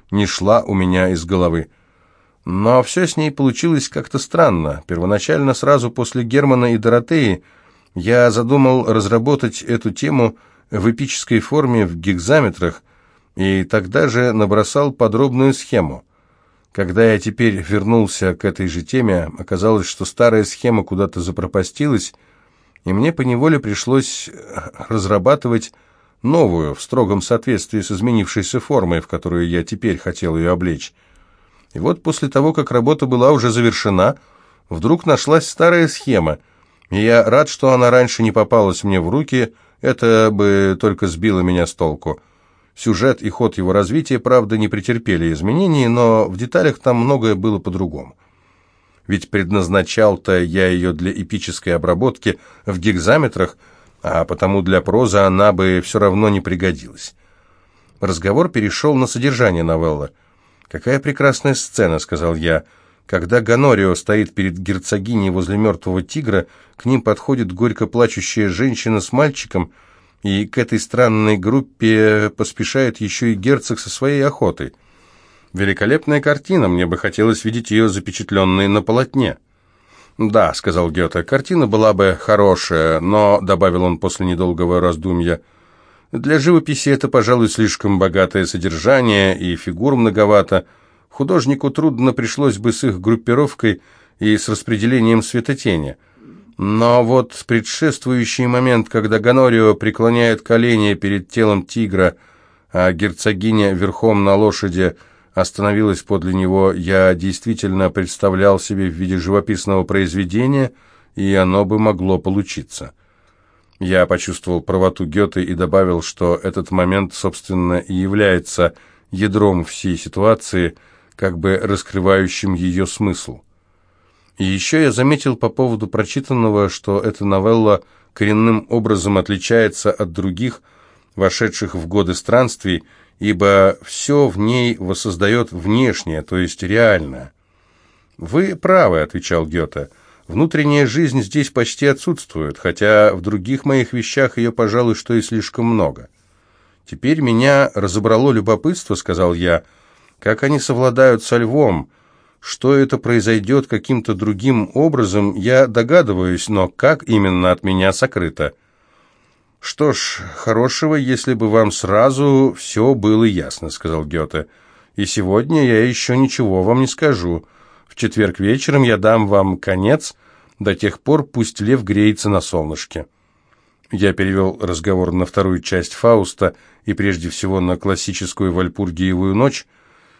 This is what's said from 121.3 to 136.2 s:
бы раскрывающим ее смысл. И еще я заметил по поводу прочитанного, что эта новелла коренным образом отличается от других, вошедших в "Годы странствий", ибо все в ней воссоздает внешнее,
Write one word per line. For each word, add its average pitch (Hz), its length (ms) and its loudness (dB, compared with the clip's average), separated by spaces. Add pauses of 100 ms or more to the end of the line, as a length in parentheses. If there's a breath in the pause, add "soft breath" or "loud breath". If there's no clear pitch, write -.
бы 95 180 0
раскрывающим 95 1000 0
ее 90 320 -2
смысл. - 560 -6 (960)
И 98 60 -2
еще 95 360 0
я 147 100 4
заметил 131 460 0
по 117 120 -2
поводу 113 380 -2
прочитанного, 107 800 0
что 98 300 -4
эта 104 260 -4
новелла 104 600 2 (280 soft breath)
коренным 107 560 2
образом 104 480 0
отличается 101 760 0
от 98 180 -6
других, 95 500 -6 (540 soft breath)
вошедших 95 640 -2
в 82 100 -8
"Годы 90 280 0
странствий", 107 680 0 (360 soft breath)
ибо 98 640 2
все 143 460 0
в 90 100 -4
ней 120 400 0
воссоздает 98 760 -2
внешнее, 92 720 -2